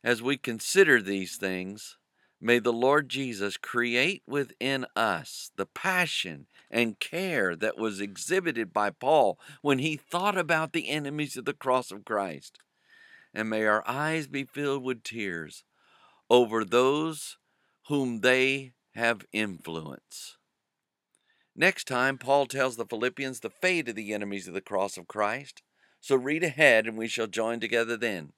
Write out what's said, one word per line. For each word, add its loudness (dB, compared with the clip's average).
As 0
we -2
consider 4
these -4
things, -6
may 4
the 2
Lord 4
Jesus -6
create 0
within -4
us -2
the -2
passion -4
and 0
care -2
that -4
was -4
exhibited -4
by 0
Paul 2
when 4
he -2
thought -2
about 0
the -4
enemies -4
of -10
the -2
cross 0
of -16
Christ. -4
And -4
may 0
our 4
eyes -2
be -8
filled -4
with -4
tears -8
over 6
those 0
whom -2
they 2
have -2
influence. -8
Next 2
time, 0
Paul 2
tells 0
the -6
Philippians -4
the -8
fate 0
of -6
the -6
enemies -6
of -12
the -2
cross -2
of -16
Christ. -4
So 2
read 2
ahead, 6
and -8
we -4
shall -2
join -2
together 0
then. -4